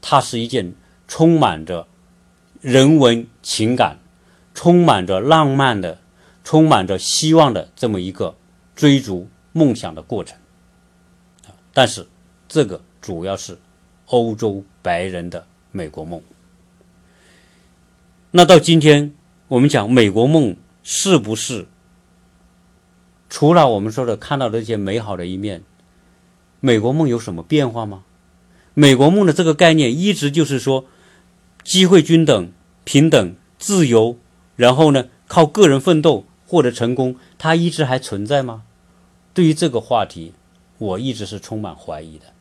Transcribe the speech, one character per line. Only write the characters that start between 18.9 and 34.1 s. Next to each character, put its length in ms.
我 120
们 80
讲 220
美 200
国 160
梦 300
是 360
不 180
是 320
除 240
了 160
我 100
们 120
说 120
的 120
看 220
到 120
这 120
些 140
美 220
好 180
的 80
一 120
面， 260
美 200
国 120
梦 160
有 100
什 140
么 100
变 280
化 160
吗？ 180
美 220
国 120
梦 160
的 80
这 120
个 100
概 180
念 240
一 160
直 200
就 120
是 140
说 280
机 240
会 160
均 220
等、 260
平 260
等、 280
自 300
由， 320